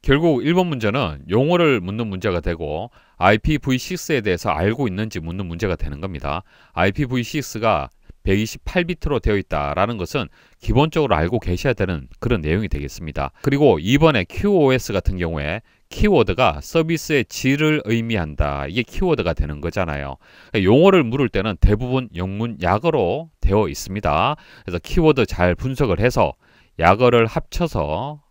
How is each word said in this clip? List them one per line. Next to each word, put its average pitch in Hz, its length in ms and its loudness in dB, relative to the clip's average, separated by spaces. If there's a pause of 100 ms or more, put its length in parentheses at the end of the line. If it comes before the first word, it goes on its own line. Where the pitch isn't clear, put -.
결국 147 420 2
일 151 100 0
번 180 140 2
문제는 110 600 -2
용어를 143 500 2
묻는 104 280 -6
문제가 92 340 -2
되고 82 500 -6 (260)
아이피브이 127 600 2
식스에 160 420 -4
대해서 101 300 -2
알고 107 380 0
있는지 101 340 -6
묻는 90 240 -8
문제가 85 320 -4
되는 71 240 -6
겁니다. 78 420 -6 (300)
아이피브이 120 500 0
식스가 110 640 -2 (340)
백이십팔 107 600 0
비트로 147 360 -4
되어 104 180 2
있다라는 85 600 -2
것은 92 300 -4 (320)
기본적으로 139 560 2
알고 90 240 0
계셔야 104 340 -2
되는 87 340 -4 (120)
그런 113 220 -2
내용이 87 260 -2
되겠습니다. 71 640 -6 (100)
그리고 139 380 4
이 107 180 0
번의 143 320 4
큐오에스 143 640 0
같은 95 240 -2
경우에 82 440 -4 (280)
키워드가 110 720 2
서비스의 160 640 -2
질을 147 600 0
의미한다. 80 840 -2
이게 107 160 -2
키워드가 127 500 -2
되는 73 280 -6
거잖아요. 73 560 -6 (340)
그러니까 98 200 2
용어를 165 320 6
물을 123 240 0
때는 98 320 -2
대부분 123 560 2
영문 101 460 -6
약어로 120 720 0 (100)
되어 98 260 2
있습니다. 90 680 -2 (280)
그래서 87 200 -6
키워드 151 420 4
잘 90 300 2
분석을 123 440 -2
해서 110 340 2 (440)
약어를 117 480 6
합쳐서 127 1040 -4